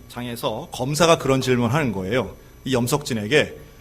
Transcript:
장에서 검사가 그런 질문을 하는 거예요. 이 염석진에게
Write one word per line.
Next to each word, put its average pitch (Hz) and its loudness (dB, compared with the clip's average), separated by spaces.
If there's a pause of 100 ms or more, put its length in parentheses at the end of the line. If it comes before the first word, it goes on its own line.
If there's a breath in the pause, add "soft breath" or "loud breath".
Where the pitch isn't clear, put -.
장에서 123 -8
검사가 156 2
그런 135 2
질문을 120 2
하는 143 0
거예요. 98 -4 (300 soft breath)
이 139 -4
염석진에게 120 0 (260 loud breath)